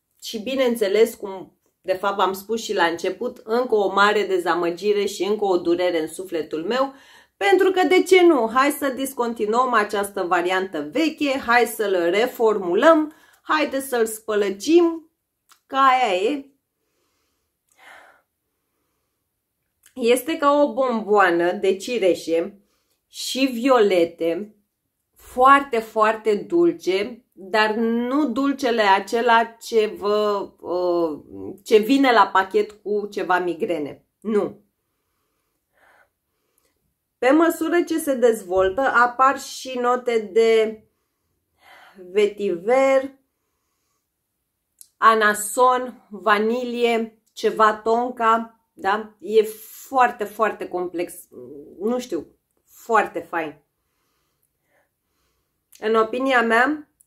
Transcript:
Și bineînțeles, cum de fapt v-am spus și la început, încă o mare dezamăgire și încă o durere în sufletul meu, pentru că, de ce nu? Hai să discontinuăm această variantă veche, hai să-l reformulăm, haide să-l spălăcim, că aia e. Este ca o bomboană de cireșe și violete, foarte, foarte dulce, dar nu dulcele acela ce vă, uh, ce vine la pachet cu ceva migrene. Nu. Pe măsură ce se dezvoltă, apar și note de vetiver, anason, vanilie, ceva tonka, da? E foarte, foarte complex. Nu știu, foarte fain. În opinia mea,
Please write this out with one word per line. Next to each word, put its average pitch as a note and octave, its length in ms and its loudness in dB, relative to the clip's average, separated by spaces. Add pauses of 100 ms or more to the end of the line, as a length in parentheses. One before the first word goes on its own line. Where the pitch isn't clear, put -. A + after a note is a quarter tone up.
(220)
Și - 160 -12
bineînțeles, A3+ 760 0
cum F#3+ 420 -14 (300)
de F#3 60 -2
fapt G3+ 240 -2
v-am G3 160 0
spus A3+ 300 -6
și G#3+ 120 -6
la F#3 100 2
început, F#3 600 -4
încă A#3 300 -2
o F#3+ 180 2
mare G3+ 300 2
dezamăgire F3+ 840 -2
și G3 200 -6
încă G#3 200 -2
o F#3 140 2
durere E3+ 420 0
în D#3 80 -6
sufletul D#3+ 560 -8
meu, C4 280 -2 (440)
pentru F#4+ 340 2
că, F#4 160 0
de F#4 160 4
ce F#4 200 6
nu? C4+ 320 4
Hai C#4 160 2
să C#4+ 180 -4
discontinuăm A#3+ 840 -2
această G3+ 500 -2
variantă F3 680 -2
veche, D4 540 -2
hai A#3 180 4
să-l F#3+ 460 -2
reformulăm, A3+ 1040 2 (280)
haide D4 380 -2
să-l A#3+ 260 -2
spălăcim, B3 1040 0 (560)
că C#4 100 -6
aia B3+ 380 4
e. C4 320 -2 (3500)
Este B3+ 420 0
ca D4 260 2
o C#4+ 100 0
bomboană G3 800 0
de G3+ 240 -2
cireșe F3+ 840 -2 (460)
și - 400 -4
violete, G3+ 1080 0 (580)
foarte, C4+ 640 2
foarte A3 560 0
dulce, F3+ 880 -2 (140)
dar G#3+ 360 -2
nu A#3+ 540 -2
dulcele C4 540 -2
acela A3+ 600 2
ce A3+ 420 -2
vă, G3+ 640 -2 (100)
uh, E3+ 600 -2 (420)
ce A3+ 160 4
vine C4 340 2
la G#3+ 140 6
pachet G3+ 440 -2
cu G3+ 400 -6
ceva F3+ 280 -2
migrene. D#3+ 680 -6 (160)
Nu. G3+ 440 -4 (2500)
Pe B3 120 2
măsură E4 520 2
ce D#4+ 160 -2
se C#4 160 -2
dezvoltă, F#3+ 640 0
apar C4 600 2
și - 380 -12
note B3 400 0
de A3 640 2 (1300)
vetiver, G#3+ 1000 0 (1800)
anason, A3+ 1120 2
vanilie, A3+ 1120 -2 (100)
ceva G#3+ 420 0
tonka, A3+ 880 -2 (120)
da? G#3+ 460 -6
E G#3+ 240 2 (460)
foarte, B3 360 0
foarte G3+ 440 -4
complex. F3 460 -8 (640)
Nu A#3 200 -2
știu, F3+ 280 -8 (380)
foarte - 540 -2
fain. D#3+ 460 -8 (2250)
În A3 160 -2
opinia B3 480 2
mea, B3+ 460 0 (180)